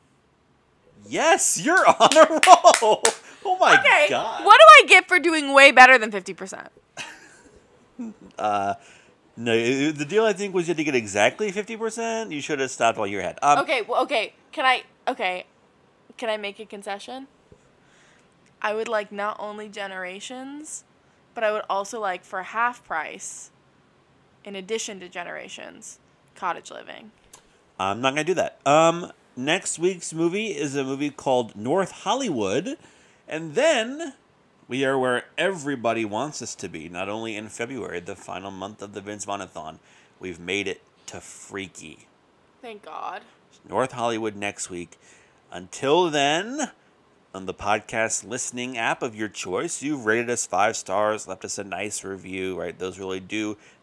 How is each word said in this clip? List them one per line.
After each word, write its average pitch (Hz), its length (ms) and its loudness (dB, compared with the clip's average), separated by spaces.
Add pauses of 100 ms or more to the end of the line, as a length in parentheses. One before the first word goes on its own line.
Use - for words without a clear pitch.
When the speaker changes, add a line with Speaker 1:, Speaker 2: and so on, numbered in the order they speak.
(1080)
Speaker 1:
Yes, 202 560 0
you're 320 240 2
<laughs> - 0 -
on 226 300 6
a 311 120 12
roll. 320 720 8 (420)
Oh 370 160 -2
my 311 200 6
Speaker 2:
Okay, 370 300 4
Speaker 1:
God. - 360 -4
Speaker 2:
what 440 140 10
do 640 60 12 (180)
I 294 40 -6
get 370 200 8
for 359 100 4
doing 302 360 0
way 269 180 10
better 254 260 12
than 220 140 -4
fifty 190 220 -8
percent? - 360 -14 (280)
Speaker 1:
<laughs> - 1160 -20 (260)
Uh, 101 340 -2 (640)
no, 117 160 -2
i-, 135 380 0
the 147 140 -8
deal, 214 200 0
I 208 80 2
think, 190 220 -6
was 170 120 -2
you 180 40 0
had 156 60 -4
to 156 60 -2
get 147 120 0
exactly 110 560 0
fifty 208 260 -8
percent. 226 540 -6
You 143 100 -8
should 147 180 -4
have 131 120 -2
stopped 113 260 0
while 107 80 -2
you 101 120 -4
were 90 60 -4
ahead. 85 200 -8
Um, 147 160 4
Speaker 2:
Okay, 277 240 -2
well, 240 200 -2
okay, 247 300 -4 (180)
can 294 140 -4
I, 254 180 2 (240)
okay, 185 380 -6 (720)
can 240 120 -10
I 214 80 -2
make 202 220 -12
a 214 60 -18
concession? 214 600 -14 (1300)
I 214 140 -4
would 220 140 -6
like 214 240 -6
not 208 280 -6
only 214 300 -14
Generations, 208 1120 -14 (520)
but - 80 -6
I 214 80 0
would 214 180 -6
also 196 300 -8
like 185 240 -6
for 190 180 -12
half 233 420 -6
price, - 680 -10 (920)
in 202 120 -16
addition 208 460 -8
to 180 60 -18
Generations, - 920 -14 (340)
Cottage - 380 -8
Living. - 400 -18 (680)
Speaker 1:
I'm 98 220 -4
not 135 100 0
gonna 151 120 -2
do 180 100 -2
that. 107 320 -4
Um, 165 460 2 (240)
next 156 420 -4
week's 175 340 -4
movie 170 360 -2
is 147 280 -6
a 139 80 -4
movie 135 280 -6
called 123 440 -2
North 151 360 -4
Hollywood, 190 840 -4 (500)
and 156 260 -10
then 294 600 -2 (540)
we 135 180 -4
are 135 120 0
where 127 280 -2 (120)
everybody 135 680 -2
wants 120 360 -6
us 110 140 -12
to 95 140 -12
be, 82 180 -14
not 90 220 -10
only 113 260 -8
in 107 140 -12
February, 104 500 -10
the 92 160 -12
final 95 360 -14
month 98 300 -14
of 101 120 -16
the 101 80 -14
Vince 101 240 -14
Vaughn-a-thon. 87 540 -12 (380)
We've 90 220 -14
made 95 260 -6
it 92 160 -10 (260)
to 95 120 -16
Freaky. - 880 -16 (540)
Speaker 2:
Thank 220 220 -20
God. 190 400 -14 (440)
Speaker 1:
North 117 240 -4
Hollywood 113 460 -6
next 101 320 -8
week. 87 280 -14 (540)
Until 143 580 -2
then, 170 640 -2 (640)
on 95 120 -12
the 92 60 -6
podcast 107 720 -4
listening 123 520 -10
app 135 260 -4
of 120 100 -6
your 107 140 -6
choice, 110 560 -8
you've 139 220 -6
rated 117 240 0
us 120 160 -4
five 104 320 0
stars, 107 500 -4
left 92 160 -12
us 98 140 -10
a 101 80 -8
nice 98 400 -10
review, 95 520 -8
right? 85 220 -10
Those 90 180 -10
really 95 220 -8
do 107 380 -8 (260)